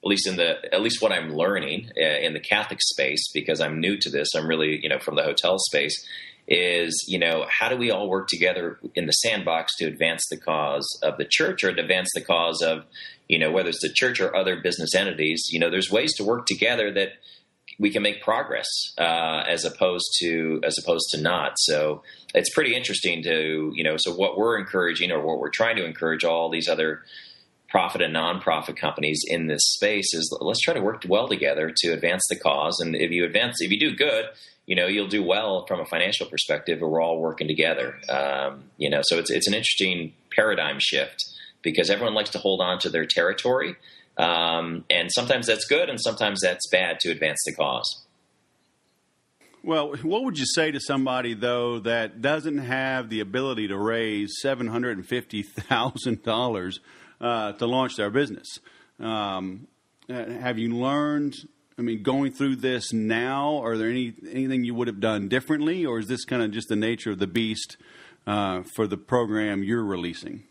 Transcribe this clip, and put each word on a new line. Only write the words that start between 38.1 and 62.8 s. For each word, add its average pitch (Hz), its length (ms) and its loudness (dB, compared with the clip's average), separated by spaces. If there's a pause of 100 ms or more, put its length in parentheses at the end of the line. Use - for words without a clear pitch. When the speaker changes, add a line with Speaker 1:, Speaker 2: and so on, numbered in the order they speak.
Speaker 1:
Um, 69 560 -2 (120)
you 73 140 -2
know, 73 120 2
so 85 140 2
it's, 85 140 0
it's - 160 2
an 98 80 2
interesting 90 580 0 (220)
paradigm 87 440 2
shift - 440 -2 (400)
because 90 260 2
everyone 107 240 2
likes 104 180 0
to 101 60 -4
hold 95 240 2
on 90 180 0
to 90 100 0
their 80 160 0
territory. 101 680 2 (420)
Um, 85 720 2
and 87 220 2
sometimes 123 360 2
that's 110 180 2
good 160 240 2
and 120 100 -6
sometimes 104 440 0
that's 90 260 0
bad 90 300 2
to 87 120 0
advance 78 340 0
the 78 100 -6
cause. 69 480 -2 (1600)
Speaker 2:
Well, 151 380 0
what 185 220 0
would 208 160 -2
you 127 60 0 (100)
say 156 160 4
to 139 80 -4
somebody, 127 560 0
though, 120 440 0
that 113 420 -2
doesn't 147 380 0
have 131 500 -2
the 110 100 -2
ability 110 480 -2
to 98 100 -4
raise 107 640 -2
seven 123 260 -2
hundred 117 300 -2
and 92 100 -10
fifty 117 360 -4
thousand 120 800 -2
dollars, 107 560 -2 (400)
uh, 113 340 -2
to 120 140 -4
launch 127 280 0
their 104 140 0
business? 113 380 -2 (520)
Um, 98 680 -6 (420)
uh, 123 160 -8
have 120 320 -4
you 117 180 -2
learned, 147 600 -2 (420)
I 120 60 -4
mean, 113 180 -4
going 135 300 0
through 135 260 0
this 127 340 -2